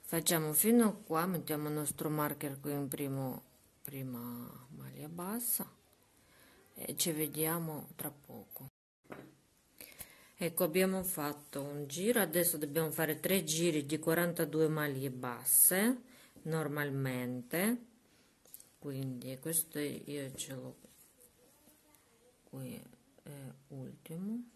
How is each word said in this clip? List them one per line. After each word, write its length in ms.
Facciamo 520
fino 360
a 40
qua, 340
mettiamo 420
il 60
nostro 360
marker 480
qui 140
in 160
primo, 540
prima 880
maglia 360
bassa 680
e 220
ci 160
vediamo 840
tra 160
poco. 560
Ecco, 300
abbiamo 400
fatto 580
un 240
giro, 340
adesso 380
dobbiamo 320
fare 300
tre 240
giri 420
di 140
quarantadue 680
maglie 440
basse 920
normalmente, 1400
quindi 600
questo 380
io 560
ce 200
l'ho 220
qui, 440
è 300
ultimo 720